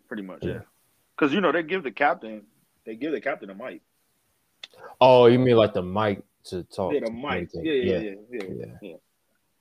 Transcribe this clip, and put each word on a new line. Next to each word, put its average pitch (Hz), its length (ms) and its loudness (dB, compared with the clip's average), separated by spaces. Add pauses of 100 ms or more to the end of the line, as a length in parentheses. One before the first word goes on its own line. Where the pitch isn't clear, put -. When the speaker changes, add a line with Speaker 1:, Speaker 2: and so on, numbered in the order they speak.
Speaker 1:
pretty 110 160 -10
much, 92 200 -14
yeah. 90 100 -6
Speaker 2:
Yeah. 85 60 -12 (580)
Speaker 1:
'Cause, 143 160 0
you 190 80 0
know, 165 100 2
they 170 120 -2
give 175 200 -6
the 127 80 -8
captain, 110 540 -4 (400)
they 110 100 -12
give 139 180 -8
the 113 80 -6
captain 135 280 -8
a 95 60 -16
mic. 104 260 -16 (1160)
Speaker 2:
Oh, 127 280 8
you 123 120 8
mean, 127 160 4
like, 107 180 6
the 95 100 -2
mic 101 400 -2 (220)
to 185 180 -8
talk 101 300 -6
Speaker 1:
Yeah, 143 80 -2
the 120 60 -4
Speaker 2:
to 113 40 -8
Speaker 1:
mic. 117 400 -8
Speaker 2:
communicate. 87 140 -10
Speaker 1:
Yeah, 160 80 -2
yeah, 95 260 -2
Speaker 2:
Yeah. - 0 - (100)
Speaker 1:
yeah, 98 60 -14 (160)
yeah, 117 120 -10
yeah, - 220 -12 (160)
Speaker 2:
Yeah. 98 80 -16
Speaker 1:
yeah. 80 80 -18 (640)